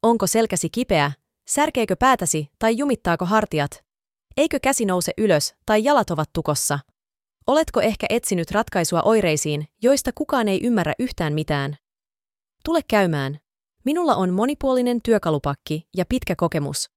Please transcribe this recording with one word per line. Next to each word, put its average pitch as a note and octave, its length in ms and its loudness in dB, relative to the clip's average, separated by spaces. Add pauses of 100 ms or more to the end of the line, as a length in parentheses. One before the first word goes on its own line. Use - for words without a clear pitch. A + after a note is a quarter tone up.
Onko A3+ 240 2
selkäsi G3+ 420 0
kipeä, D#3+ 420 0 (360)
särkeekö C#4+ 480 0
päätäsi F#3 640 0
tai A3+ 180 2
jumittaako A3 480 0
hartiat? F3 580 -2 (540)
Eikö C#4+ 220 2
käsi C4 260 0
nouse F#3 320 0
ylös F#3 380 2 (100)
tai G#3+ 180 2
jalat C4+ 260 4
ovat D#3 240 -2
tukossa? D3 460 -2 (680)
Oletko C#4+ 340 2
ehkä - 280 -2
etsinyt G3 420 -2
ratkaisua F3+ 500 -2
oireisiin, D#3 680 0 (140)
joista C4 340 2
kukaan C4 320 -2
ei F#3+ 160 0
ymmärrä G#3+ 360 0
yhtään F3 340 -4
mitään? D3 440 -2 (880)
Tule D#4+ 220 0
käymään. D3+ 520 0 (460)
Minulla D#4 300 0
on F3+ 180 0
monipuolinen B3 680 0
työkalupakki D#3 840 -2 (100)
ja F3+ 120 0
pitkä B3 260 -2
kokemus. C#3+ 600 -4